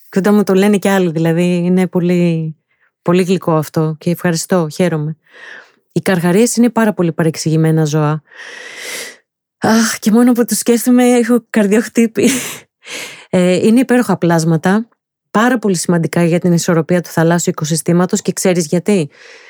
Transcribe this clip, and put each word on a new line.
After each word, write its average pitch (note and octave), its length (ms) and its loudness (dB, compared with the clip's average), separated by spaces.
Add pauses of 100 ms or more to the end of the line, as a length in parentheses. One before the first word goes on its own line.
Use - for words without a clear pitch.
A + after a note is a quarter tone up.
Και - 100 -2
όταν G#3 160 2
μου G#3 80 4
το G3 100 0
λένε G3+ 240 4
και G3 120 -2
άλλοι, F#3 220 0
δηλαδή, E3 440 0
είναι F3+ 320 0
πολύ, E3+ 680 0 (460)
πολύ F3+ 220 2
γλυκό F3 320 -2
αυτό D#3 440 -2
και - 100 -4
ευχαριστώ, E3+ 640 -2
χαίρομαι. D#3+ 440 -2 (760)
Οι - 100 -2
καρχαρίες F#3 540 0
είναι A#3 140 4
πάρα A3+ 240 0
πολύ F3 180 -2
παρεξηγημένα D#3+ 760 0
ζώα. D3+ 360 -2 (1400)
Αχ, A3+ 420 0
και G#3 120 0
μόνο A#3+ 200 4
που A#3 140 2
τους G#3 120 -4
σκέφτομαι B3 520 2
έχω A#3+ 400 2
καρδιοχτύπη. A3 800 0 (1000)
Ε, F3+ 380 2
είναι A3+ 120 4
υπέροχα A#3+ 380 0
πλάσματα, E3+ 720 0 (440)
πάρα A#3+ 280 0
πολύ G3 160 -2
σημαντικά E3+ 480 -2
για E3+ 160 2
την F3 140 0
ισορροπία E3+ 480 0
του - 80 -10
θαλάσσιου E3+ 400 0
οικοσυστήματος F3 720 -2
και F#3+ 120 -6
ξέρεις F3+ 340 -2
γιατί; F3 420 0 (400)